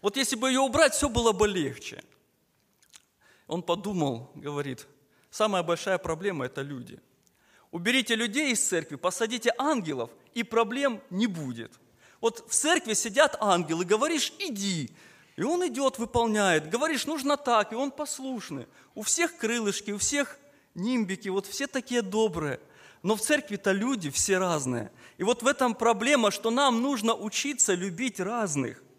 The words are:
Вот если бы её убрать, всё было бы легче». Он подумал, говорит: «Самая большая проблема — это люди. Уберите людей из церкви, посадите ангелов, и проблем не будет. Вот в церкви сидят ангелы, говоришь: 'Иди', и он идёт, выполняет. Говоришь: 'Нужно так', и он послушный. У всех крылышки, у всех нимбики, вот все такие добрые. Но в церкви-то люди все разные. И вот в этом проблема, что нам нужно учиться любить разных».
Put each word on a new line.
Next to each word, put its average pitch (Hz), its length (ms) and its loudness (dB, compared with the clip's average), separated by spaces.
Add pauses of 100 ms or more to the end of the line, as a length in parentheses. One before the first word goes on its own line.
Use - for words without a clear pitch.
Вот 202 160 0
если 269 180 0
бы 247 140 0
её 262 140 4
убрать, 269 320 4
всё 294 120 0
было 233 260 4
бы 202 140 4
легче». 151 560 -4 (1400)
Он 170 140 -4
подумал, 170 720 -2
говорит: 143 540 -8 (420)
«Самая 202 320 0
большая 170 380 0
проблема — 165 480 -4
это - 160 -8
люди. 127 360 -12 (720)
Уберите 233 460 0
людей 240 360 0
из 214 160 0
церкви, 160 300 -2
посадите 220 600 0
ангелов, 175 520 -2 (240)
и 233 100 -2
проблем 233 680 0
не 202 180 0
будет. 127 440 -6 (480)
Вот 226 300 -2
в - 40 -4
церкви 320 400 2
сидят 233 460 2
ангелы, 175 460 2
говоришь: 254 540 2
'Иди', 196 520 -4 (460)
и 143 60 -2
он 349 240 0
идёт, 262 320 -2
выполняет. 208 720 2
Говоришь: 262 360 0
'Нужно 285 320 0
так', 233 340 2
и 226 40 -6
он 262 160 -2
послушный. 262 760 -8 (280)
У 214 80 -10
всех 339 340 0
крылышки, 220 540 -2
у 208 60 -4
всех 285 400 -2 (380)
нимбики, 196 540 -2
вот 185 160 -2
все - 220 -6
такие 247 340 -2
добрые. 185 580 0 (440)
Но 208 120 2
в 214 60 -6
церкви-то 208 500 0
люди 202 380 0
все 185 280 0
разные. 135 540 0 (260)
И - 60 -4
вот 233 200 2
в 233 40 4
этом 262 280 2
проблема, 226 560 4
что - 180 -2
нам 240 320 4
нужно 233 320 0
учиться 220 600 0
любить 185 460 -4
разных». 180 640 -2 (160)